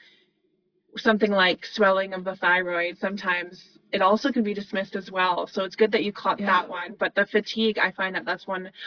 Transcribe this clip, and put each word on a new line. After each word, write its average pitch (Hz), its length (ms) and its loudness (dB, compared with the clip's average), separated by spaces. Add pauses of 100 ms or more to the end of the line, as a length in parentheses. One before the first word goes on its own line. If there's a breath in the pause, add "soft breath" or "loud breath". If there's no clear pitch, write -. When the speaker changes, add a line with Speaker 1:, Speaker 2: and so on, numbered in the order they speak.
(960 soft breath)
Speaker 1:
something 214 360 2
like 180 340 2
swelling 190 480 2
of 185 100 -8
the 185 120 -6
thyroid, 175 640 0
sometimes 190 800 -6 (120)
it 196 100 0
also 214 300 4
can 240 120 2
be 208 100 -2
dismissed 202 420 -6
as 190 160 -8
well. 185 360 0
So 196 160 -4
it's 190 120 -8
good 214 160 4
that 208 120 2
you 202 100 -4
caught - 260 -2
Speaker 2:
Yeah. 202 60 -4
Speaker 1:
that 180 240 2
one. - 280 -10
But 190 180 -2
the 202 100 2
fatigue, 220 540 0
I 190 120 0
find 190 240 -4
that 175 100 -8
that's - 220 -6
one, 185 240 -6 (160 loud breath)